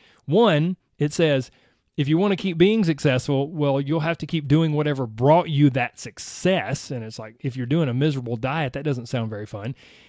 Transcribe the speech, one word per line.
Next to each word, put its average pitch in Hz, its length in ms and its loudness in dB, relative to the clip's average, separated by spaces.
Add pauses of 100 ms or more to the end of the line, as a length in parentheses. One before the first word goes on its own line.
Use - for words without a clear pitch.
(240)
One, 175 520 4 (220)
it 147 140 0
says, 143 380 0 (460)
"If 143 120 -2
you 156 100 2
want 202 140 2
to 185 40 0
keep 175 220 -2
being 208 260 4
successful, 143 640 0
well, 143 300 0
you'll 147 200 -2
have 165 180 -2
to 151 80 -8
keep 147 220 -4
doing 156 240 4
whatever 147 340 -2
brought 139 420 4
you 147 220 6
that 123 280 -2
success." - 920 -4
And 117 140 -8
it's 110 140 -12
like, 110 220 -16
if 127 160 -6
you're 127 100 -6
doing 151 220 2
a 117 60 -2
miserable 131 420 -2
diet, 131 360 -4
that 139 120 -8
doesn't 123 220 -4
sound 113 240 -4
very 107 160 -10
fun. 107 280 -10 (340)